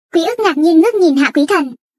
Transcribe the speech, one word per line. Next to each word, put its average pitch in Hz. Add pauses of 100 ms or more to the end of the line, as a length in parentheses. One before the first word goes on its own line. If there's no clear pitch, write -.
(140)
Quý 330
ức 480
ngạc 359
nhiên 320
ngước 453
nhìn 330
Hạ 285
Quý 294
Thần, 294 (260)